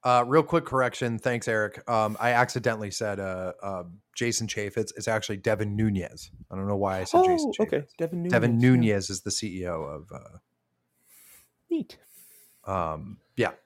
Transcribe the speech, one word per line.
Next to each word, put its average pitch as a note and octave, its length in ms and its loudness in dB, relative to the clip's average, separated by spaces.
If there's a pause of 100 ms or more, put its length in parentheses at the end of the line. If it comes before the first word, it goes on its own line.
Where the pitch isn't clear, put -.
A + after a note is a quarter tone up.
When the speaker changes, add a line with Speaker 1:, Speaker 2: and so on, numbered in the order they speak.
Speaker 1:
Uh, B2 240 6
real D3 180 6
quick E3 200 2
correction. B2 560 0
Thanks, A#2+ 300 -2
Eric. G#2+ 400 -2
Um, A2 320 2
I A#2+ 100 2
accidentally A#2 600 2
said, G2+ 280 -4
uh, F#2 320 -6 (100)
uh, F#2+ 220 -6 (320)
Jason A#2 320 -2
Chaffetz. G#2 480 -4
It's A2 140 -6
actually A2 280 -2
Devin G#2 380 -2
Nunes. G#2 560 -2 (180)
I F#2+ 60 -12
don't G2 140 -6
know G2+ 80 -2
why F#2+ 240 -2
I - 20 -4
said F4 220 4
Jason D#4+ 340 2
Speaker 2:
Oh, - 40 4
okay. F3+ 160 0
Speaker 1:
Chaffetz. C#3+ 180 -12
Speaker 2:
Devin E3+ 320 -4
Speaker 1:
Devin A#2 300 4
Speaker 2:
Nunes, B2 260 8
yeah. G#2+ 80 4
Speaker 1:
Nunes F#2+ 160 -2
is F#2+ 120 -6
the G2+ 100 -6
C F#2 320 -6
E F2+ 40 -4
O E2+ 140 -4
of, D2+ 320 -10
uh, - 240 -18 (1300)
Speaker 2:
Neat. - 280 -4 (680)
Speaker 1:
Um, F2+ 540 -4 (180)
yeah. A2 160 0 (140)